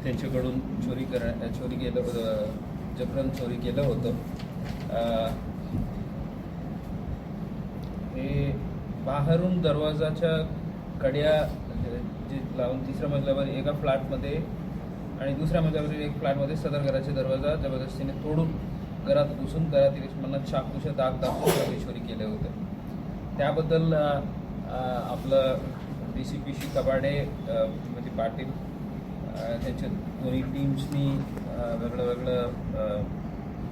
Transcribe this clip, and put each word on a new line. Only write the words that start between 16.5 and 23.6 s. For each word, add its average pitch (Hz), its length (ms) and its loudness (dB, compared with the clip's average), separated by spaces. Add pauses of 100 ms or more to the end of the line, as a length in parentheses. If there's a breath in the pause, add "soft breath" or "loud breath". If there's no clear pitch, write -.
सदर 147 140 -2
घराचे 139 420 2
दरवाजा 135 440 2
जबरदस्तीने 135 560 -2
तोडून 151 400 2 (560)
घरात 143 180 6
घुसून - 440 0
घरातील 139 340 6
इसमांना 135 340 -4
चाकूच्या 139 540 -2
दाग 131 200 2
दाखवून 127 380 2
सगळी 139 300 2
चोरी 113 200 -6
केले 110 240 -4
होते. 107 240 -2 (880)
त्याबद्दल, 160 560 4